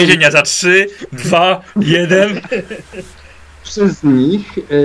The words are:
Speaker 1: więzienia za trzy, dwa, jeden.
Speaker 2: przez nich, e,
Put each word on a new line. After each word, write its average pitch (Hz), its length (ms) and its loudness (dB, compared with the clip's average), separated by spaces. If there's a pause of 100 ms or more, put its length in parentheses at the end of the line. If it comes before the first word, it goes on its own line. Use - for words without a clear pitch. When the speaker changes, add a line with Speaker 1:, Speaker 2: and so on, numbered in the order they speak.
Speaker 1:
więzienia 160 240 2
za - 120 2
trzy, 185 440 0 (260)
dwa, 175 480 0 (200)
jeden. 175 600 0 (1200)
Speaker 2:
przez 196 400 -2
nich, 151 560 0
e, 185 40 -10 (220)